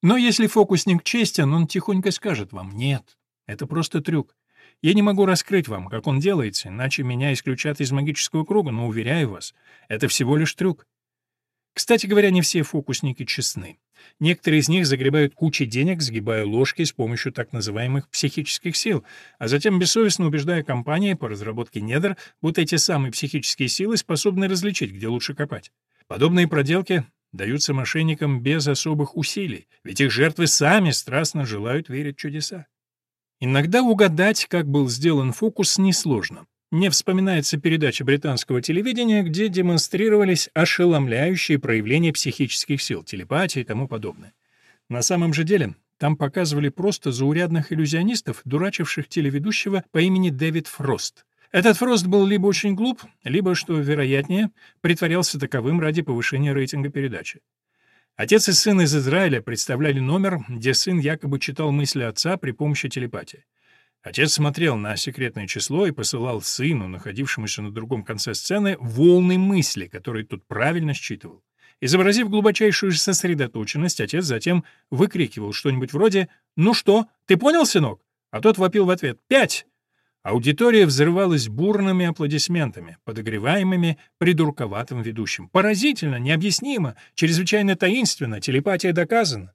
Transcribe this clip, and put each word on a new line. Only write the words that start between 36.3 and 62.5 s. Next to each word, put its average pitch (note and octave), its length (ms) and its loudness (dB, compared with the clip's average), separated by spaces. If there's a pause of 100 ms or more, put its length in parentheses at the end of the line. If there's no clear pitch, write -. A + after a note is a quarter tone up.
Мне F3+ 180 2
вспоминается F#3 680 0
передача D3+ 440 0
британского C3+ 600 0
телевидения, A3 600 0
где F3+ 260 0
демонстрировались F#3 1080 2
ошеломляющие D#3+ 1040 2
проявления B2+ 560 2
психических - 640 -4
сил, F2+ 220 -6
телепатии C3 580 -4
и A#2+ 40 -4
тому A#2 240 -4
подобное. G#2+ 440 -10 (560)
На A#2+ 140 -4
самом E3+ 320 0
же D#3+ 100 0
деле, E3 300 0 (240)
там D3 180 0
показывали D3 540 -2
просто F3 420 -4
заурядных D#3 600 0
иллюзионистов, D#3+ 760 -2
дурачивших D#3 600 -4
телеведущего F3 840 -2
по - 80 -2
имени F#3 320 2
Дэвид D#3 360 -2
Фрост. - 600 -6 (240)
Этот G3 260 4
Фрост A#3+ 300 2
был G3 180 4
либо G3 220 2
очень G3+ 280 0
глуп, A#3 280 -2 (200)
либо, F#3 320 0
что E3 240 -2
вероятнее, C#3+ 720 0 (300)
притворялся E3 580 0
таковым C3+ 400 -2
ради D#3 220 0
повышения C#3 540 -2
рейтинга C#3 340 -2
передачи. C3+ 520 -8 (760)
Отец G#3 320 4
и G3 40 4
сын G3 280 4
из D3+ 140 4
Израиля C#3+ 480 2
представляли C#3 560 -2
номер, F3 500 0
где B2 240 -2
сын F3+ 260 2
якобы C#3+ 400 -2
читал D3+ 340 -4
мысли C#3+ 300 0
отца A#2+ 360 -2
при C3 140 -6